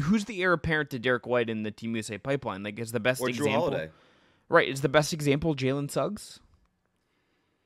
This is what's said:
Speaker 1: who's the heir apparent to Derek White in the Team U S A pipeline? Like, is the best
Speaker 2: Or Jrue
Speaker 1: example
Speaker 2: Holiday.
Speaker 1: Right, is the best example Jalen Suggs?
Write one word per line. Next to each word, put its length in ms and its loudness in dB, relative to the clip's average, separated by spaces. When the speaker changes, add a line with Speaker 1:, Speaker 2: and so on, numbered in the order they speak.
Speaker 1:
who's 220 4
the 180 -4
heir 80 4
apparent 380 0
to 100 -6
Derek 260 2
White 240 2
in 140 -2
the 80 -4
Team 240 -6
U 40 -2
S 120 -6
A 60 -6
pipeline? 440 -4
Like, 160 -8
is 140 -6
the 80 -2
best 220 0
Speaker 2:
Or 60 0
Jrue 20 0
Speaker 1:
example 300 0
Speaker 2:
Holiday. 200 -4
Speaker 1:
Right, 180 4
is 140 -6
the 80 2
best 240 2
example 420 2
Jalen 360 -2
Suggs? 500 -6